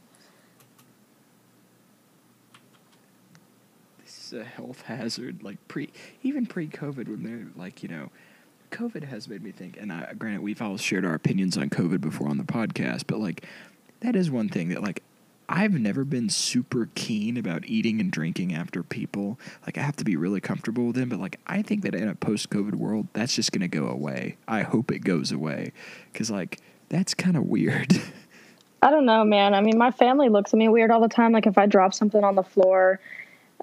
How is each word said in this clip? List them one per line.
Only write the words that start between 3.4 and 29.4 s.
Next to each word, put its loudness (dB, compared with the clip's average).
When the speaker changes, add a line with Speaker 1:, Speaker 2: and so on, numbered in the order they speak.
Speaker 1:
This -20
is -
a -12
health -16
hazard. -10
Like, -14
pre-, -10
even -2
pre-covid, -8
when -10
they're, -12
like, -16
you -10
know, -12
covid -8
has -12
made -12
me -14
think, -16
and -10
I, -10
granted, -6
we've -6
all -4
shared -2
our 0
opinions 0
on -2
covid 0
before -4
on -2
the -6
podcast, -4
but, -4
like, -6
that 0
is 2
one 0
thing -4
that, -4
like, -6
I've 2
never 0
been -2
super -2
keen -4
about -4
eating 0
and 0
drinking -4
after -6
people. -6
Like, -8
I -4
have -4
to -6
be 0
really -2
comfortable -4
with -2
them, -2
but, -6
like, -8
I -4
think -2
that -2
in -2
a -4
post-covid -2
world, -2
that's -2
just -2
gonna -2
go -2
away. -6
I -2
hope 0
it -4
goes 0
away, -6
'cause, -6
like, -6
that's 0
kinda 2
weird. 2
<laughs> -8
Speaker 2:
I 8
don't 6
know, 6
man. 6